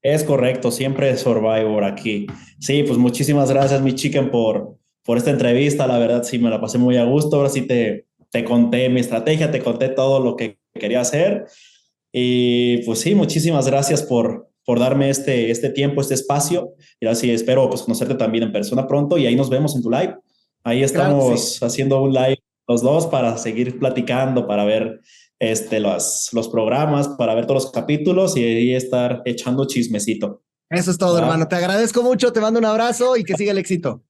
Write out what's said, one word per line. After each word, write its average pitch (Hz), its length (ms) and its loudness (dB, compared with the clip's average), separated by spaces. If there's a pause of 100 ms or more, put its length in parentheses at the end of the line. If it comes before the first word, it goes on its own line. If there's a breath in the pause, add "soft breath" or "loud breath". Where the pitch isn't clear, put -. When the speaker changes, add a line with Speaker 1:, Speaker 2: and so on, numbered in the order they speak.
Speaker 1:
Es 151 220 0
correcto, 127 480 0
siempre 135 460 0
Survivor 110 680 0
aquí. 101 440 -4 (320 loud breath)
Sí, 143 240 0
pues 120 160 0
muchísimas 135 500 2
gracias, 139 320 2
mi 135 140 0
chicken, 135 340 -2
por, 110 480 -2 (260)
por 120 140 0
esta 147 140 0
entrevista. 123 560 2
La 123 100 0
verdad, 120 260 2
sí, 123 140 -6
me 117 120 2
la 110 120 -2
pasé 110 160 -4
muy 123 200 4
a 120 80 4
gusto. 151 320 2
Ahora 139 120 2
sí 135 140 -2
te, 110 420 -2 (240)
te 120 140 -4
conté 120 460 2
mi 127 100 2
estrategia, 139 520 0
te 131 120 -2
conté 127 260 -2
todo 135 300 0
lo 123 160 0
que 113 240 -8 (140)
quería 117 280 -2
hacer. 170 440 -2 (680 loud breath)
Y, 123 720 2
pues 113 140 -2
sí, 196 160 0
muchísimas 156 500 2
gracias 139 380 0
por, 113 460 -2 (140)
por 120 160 0
darme 139 300 2
este, 131 400 -2
este 117 220 -2
tiempo, 143 300 -2
este 135 120 -2
espacio. 147 600 -2 (260 soft breath)
Y 113 80 -2
ahora 117 80 2
sí, 120 160 0
espero, 120 380 2
pues, 123 120 -4
conocerte 123 320 -2
también 113 300 0
en 104 80 -4
persona 107 360 -2
pronto 143 300 0
y 135 80 2
ahí 120 100 2
nos 131 140 0
vemos 143 260 0
en 123 60 -2
tu 113 80 -4
live. 139 260 -2 (480)
Ahí 120 160 0
Speaker 2:
Claro - 0 -
que 139 60 2
Speaker 1:
estamos 135 680 2
Speaker 2:
sí. 127 100 -4
Speaker 1:
haciendo 135 380 0
un 135 100 2
live 131 260 2 (280)
los 120 140 2
dos 151 240 2
para 120 320 0
seguir 123 400 -4
platicando, 127 680 0
para 104 180 0
ver, 110 340 -2 (380 soft breath)
este, 110 420 -2
los, - 540 -2
los 113 140 -2
programas, 139 640 0
para 113 260 -2
ver 117 100 -2
todos 135 200 0
los - 60 -14
capítulos 151 680 0
y 120 60 0
ahí 117 300 2
estar 127 520 -2
echando 127 420 -2
chismecito. 107 760 -4 (300)
Speaker 2:
Eso 175 180 0
es 170 80 0
todo, 180 160 2
Speaker 1:
¿Va? 170 60 4
Speaker 2:
hermano. 160 280 0
Te 175 100 -2
agradezco 214 440 0
mucho, 247 320 2
te 226 80 2
mando 226 160 2
un 233 80 2
abrazo 233 520 2
y 220 60 0
que 180 120 -4
siga 208 160 0
el 196 80 0
éxito. 170 500 -4